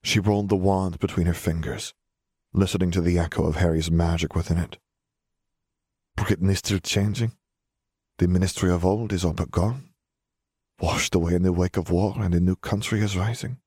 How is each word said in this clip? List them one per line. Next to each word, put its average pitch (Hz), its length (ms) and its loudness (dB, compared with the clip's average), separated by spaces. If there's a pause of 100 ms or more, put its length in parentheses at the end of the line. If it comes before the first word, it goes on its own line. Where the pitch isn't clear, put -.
She - 200 0
rolled 104 260 2
the 101 80 2
wand 95 440 0
between - 260 0
her 87 80 2
fingers, - 600 -4 (600)
listening 90 380 0
to 87 100 0
the 87 180 2
echo 82 240 -2
of 78 140 0
Harry's 82 340 2
magic 85 420 0
within 82 240 0
it. - 220 -6 (1400)
"Britain 95 340 0
is 95 100 2
still 101 200 -2
changing. 107 560 -2 (840)
The 87 100 4
ministry 90 420 2
of 87 140 0
old 107 260 0
is 92 140 -2
all 80 80 0
but 85 180 -6
gone, 117 420 -2 (840)
washed - 340 -2
away 85 220 2
in 87 80 2
the 92 80 4
wake 90 240 0
of 87 140 -4
war, 92 300 0
and 95 140 0
a 85 60 4
new 90 160 2
country 107 460 -4
is 98 160 -2
rising. 117 500 -6